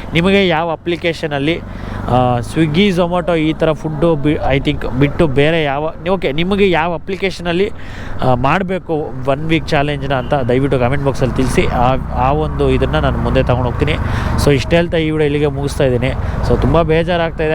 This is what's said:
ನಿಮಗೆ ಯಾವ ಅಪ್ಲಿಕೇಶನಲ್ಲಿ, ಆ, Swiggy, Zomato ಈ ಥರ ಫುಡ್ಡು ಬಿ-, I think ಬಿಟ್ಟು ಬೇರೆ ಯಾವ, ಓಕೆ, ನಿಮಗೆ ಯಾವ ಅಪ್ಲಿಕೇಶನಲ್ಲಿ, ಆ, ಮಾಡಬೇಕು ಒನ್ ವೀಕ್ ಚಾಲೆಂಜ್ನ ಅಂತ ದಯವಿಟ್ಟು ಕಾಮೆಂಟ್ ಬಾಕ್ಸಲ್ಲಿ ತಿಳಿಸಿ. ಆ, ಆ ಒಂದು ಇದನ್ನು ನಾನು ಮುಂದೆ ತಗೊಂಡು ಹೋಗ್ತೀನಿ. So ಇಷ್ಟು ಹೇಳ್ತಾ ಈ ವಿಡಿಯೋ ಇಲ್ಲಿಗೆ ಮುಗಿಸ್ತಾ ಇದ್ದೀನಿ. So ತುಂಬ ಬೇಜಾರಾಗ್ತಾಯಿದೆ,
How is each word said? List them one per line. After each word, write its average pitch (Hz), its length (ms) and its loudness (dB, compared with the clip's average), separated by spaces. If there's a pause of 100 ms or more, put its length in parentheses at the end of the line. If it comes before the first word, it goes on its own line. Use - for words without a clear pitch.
(140)
ನಿಮಗೆ 190 340 4
ಯಾವ 165 300 0
ಅಪ್ಲಿಕೇಶನಲ್ಲಿ, 160 800 -2 (600)
ಆ, 123 240 4
Swiggy, 160 480 2 (100)
Zomato 175 380 0
ಈ 156 180 0
ಥರ 160 180 0
ಫುಡ್ಡು 156 520 0
ಬಿ-, 165 160 2 (160)
I 139 120 2
think 143 140 -2 (180)
ಬಿಟ್ಟು 147 280 2
ಬೇರೆ 151 360 2
ಯಾವ, 147 300 -2 (220)
ಓಕೆ, 170 160 -2
ನಿಮಗೆ 190 380 2 (100)
ಯಾವ 170 140 0
ಅಪ್ಲಿಕೇಶನಲ್ಲಿ, 180 760 -4 (540)
ಆ, 127 100 4
ಮಾಡಬೇಕು 170 600 0 (400)
ಒನ್ 147 180 -4
ವೀಕ್ 156 220 0
ಚಾಲೆಂಜ್ನ 143 400 0
ಅಂತ 127 200 -2
ದಯವಿಟ್ಟು 135 460 2
ಕಾಮೆಂಟ್ 139 260 0
ಬಾಕ್ಸಲ್ಲಿ 131 300 0
ತಿಳಿಸಿ. - 320 2
ಆ, 123 200 2 (380)
ಆ 131 60 2
ಒಂದು 143 460 0
ಇದನ್ನು 135 240 0
ನಾನು 127 160 0
ಮುಂದೆ 120 260 2
ತಗೊಂಡು 123 260 0
ಹೋಗ್ತೀನಿ. 143 260 0 (480)
So 147 80 4
ಇಷ್ಟು 143 240 2
ಹೇಳ್ತಾ 170 220 2
ಈ 156 140 0
ವಿಡಿಯೋ 151 180 0
ಇಲ್ಲಿಗೆ 147 180 0
ಮುಗಿಸ್ತಾ 143 360 -2
ಇದ್ದೀನಿ. 127 280 2 (380)
So 117 160 2
ತುಂಬ 147 160 4
ಬೇಜಾರಾಗ್ತಾಯಿದೆ, 165 640 0 (120)